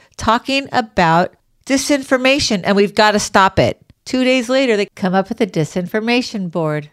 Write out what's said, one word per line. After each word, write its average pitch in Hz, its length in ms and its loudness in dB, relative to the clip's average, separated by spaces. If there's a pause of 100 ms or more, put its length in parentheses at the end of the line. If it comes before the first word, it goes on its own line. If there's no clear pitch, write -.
(160)
talking 262 560 -2
about 180 640 0 (300)
disinformation, 269 1000 0
and 202 100 0
we've 202 200 2
gotta 214 240 4
stop 196 400 2
it. 120 200 0 (280)
Two 254 180 -2
days 254 240 0
later, 262 260 2
they 202 200 0
come 190 200 -2
up 190 140 0
with - 140 -8
a 214 40 2
disinformation 196 1040 -4
board. 151 420 -4